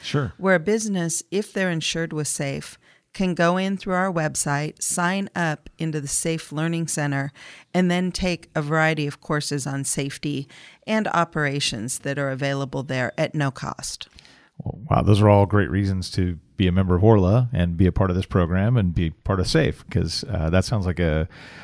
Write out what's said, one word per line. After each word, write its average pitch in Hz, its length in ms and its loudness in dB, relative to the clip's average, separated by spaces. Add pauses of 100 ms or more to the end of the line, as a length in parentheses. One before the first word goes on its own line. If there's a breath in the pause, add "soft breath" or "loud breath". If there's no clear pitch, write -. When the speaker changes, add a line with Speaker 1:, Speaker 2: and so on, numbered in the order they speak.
Speaker 1:
Sure. 139 360 -2
Speaker 2:
where 185 160 4
a 170 60 4
business, 196 720 -2
if 202 200 -4
they're 185 200 -2
insured 165 400 -4
with 151 160 -4
SAFE, - 500 -6 (340 soft breath)
can 185 220 0
go 175 220 4
in 190 200 -2
through 185 180 -4
our 185 180 0
website, 151 680 -2
sign 185 540 -2
up 160 340 -4 (100)
into 156 220 -4
the 139 60 -8
SAFE 165 460 -4
Learning 165 340 -2
Center, 143 460 -4 (420 loud breath)
and 180 160 4
then 180 220 0
take 175 420 -4
a 160 80 0
variety 156 460 0
of - 120 -10
courses 143 460 -4
on 139 160 -4
safety 143 640 -4 (400 loud breath)
and 220 220 0
operations 143 920 -2
that 139 200 -4
are 139 100 -2
available 139 540 -4
there 127 340 -2
at - 160 -4
no 143 160 0
cost. - 560 -10 (520 soft breath)
Speaker 1:
Well, - 200 -8 (100)
wow, - 140 4
those 104 180 6
are 107 80 8
all 101 180 6
great 92 240 0
reasons 95 420 0
to 90 260 0 (180)
be 92 120 4
a 87 40 2
member 92 220 4
of 87 80 4
Orla 110 500 6
and 87 240 0
be 92 100 6
a 87 60 6
part 95 180 2
of 87 60 0
this 95 100 0
program 95 500 2
and 90 180 2
be 82 160 0
part 98 300 -2
of 87 80 0
SAFE, - 420 0
'cause, 85 400 -2
uh, 80 200 0
that 92 140 4
sounds 98 220 -2
like 87 140 -2
a, 80 280 2 (360 loud breath)